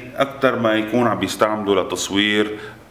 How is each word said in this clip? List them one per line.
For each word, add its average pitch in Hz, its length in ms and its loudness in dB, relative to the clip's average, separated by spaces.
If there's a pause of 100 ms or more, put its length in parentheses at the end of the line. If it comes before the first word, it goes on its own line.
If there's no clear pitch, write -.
(160)
أكتر 127 420 0
ما 110 160 2
يكون 110 320 2
عم 101 120 0
بيستعمله 101 640 0
لتصوير 104 760 0 (320)